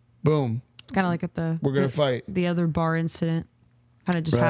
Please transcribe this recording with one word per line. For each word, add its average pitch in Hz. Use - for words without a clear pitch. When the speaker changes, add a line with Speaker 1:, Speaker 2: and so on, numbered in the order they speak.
Speaker 1:
Boom. 131
Speaker 2:
It's -
kinda 185
like 170
at 170
the, 165
Speaker 1:
We're 143
gonna 139
Speaker 2:
the, 131
Speaker 1:
fight. 143
Speaker 2:
the 185
other 175
bar 165
incident. 165
Kinda 170
just 156
Speaker 1:
Right. 120